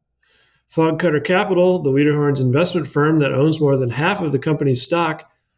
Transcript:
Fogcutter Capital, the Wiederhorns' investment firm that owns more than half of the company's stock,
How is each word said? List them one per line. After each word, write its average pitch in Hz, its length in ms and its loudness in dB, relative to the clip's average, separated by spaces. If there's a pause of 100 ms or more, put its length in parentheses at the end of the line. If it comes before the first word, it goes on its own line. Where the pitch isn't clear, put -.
(680)
Fogcutter 160 560 0
Capital, 180 560 0
the 143 120 0
Wiederhorns' 147 480 2
investment 139 480 0
firm 151 320 2
that 135 120 0
owns 151 280 0
more 139 160 2
than 127 140 -2
half 165 300 -2
of 156 120 -2
the 135 80 -2
company's 143 420 0
stock, 165 480 -4 (280)